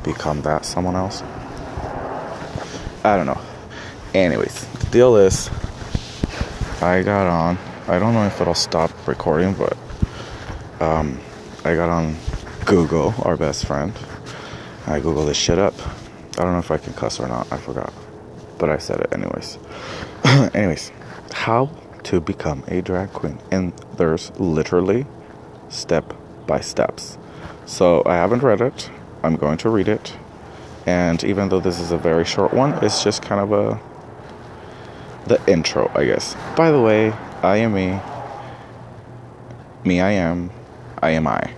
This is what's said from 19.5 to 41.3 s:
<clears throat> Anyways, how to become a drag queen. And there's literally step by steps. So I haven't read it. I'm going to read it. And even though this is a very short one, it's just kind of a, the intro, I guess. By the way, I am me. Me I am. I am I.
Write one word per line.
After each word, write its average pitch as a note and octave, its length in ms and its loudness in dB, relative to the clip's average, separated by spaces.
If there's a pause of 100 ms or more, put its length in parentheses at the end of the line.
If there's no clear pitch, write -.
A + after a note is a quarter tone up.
<clears throat> C3 300 6
Anyways, F#2 380 0 (400)
how A#2+ 380 2 (340)
to F#2 160 2
become D#2 480 -4
a F2+ 140 0
drag F#2 320 -2
queen. C#2+ 260 -6 (120)
And F#2 200 0 (240)
there's D#2+ 440 2
literally F#2 680 2 (640)
step - 440 -2 (320)
by C2 140 2
steps. - 580 -4 (480)
So F2 400 4
I F2 100 4
haven't G#2 280 2
read A2 180 4
it. - 280 -2 (340)
I'm D#2+ 120 4
going D#2 240 2
to A2 100 0
read G2+ 180 2
it. - 280 -2 (680)
And F2 380 2
even G2 260 2
though F#2 100 4
this F2 200 0
is E2+ 120 -2
a E2+ 60 2
very E2 280 4
short - 280 2
one, C#3 200 4 (100)
it's G#2 200 2
just G#2 180 2
kind G2+ 200 0
of G2+ 100 0
a, G#2+ 280 2 (1500)
the - 140 6 (100)
intro, D#2 440 2
I D2 100 4
guess. - 300 0 (200)
By E3 160 6
the C#3+ 100 6
way, A2 320 6 (300)
I F#2+ 140 6
am A2+ 160 2
me. F#2+ 260 0 (1800)
Me F2+ 180 4
I F#2+ 100 4
am. F2 380 0 (540)
I D#2+ 80 4
am D#2+ 160 4
I. G1+ 300 -2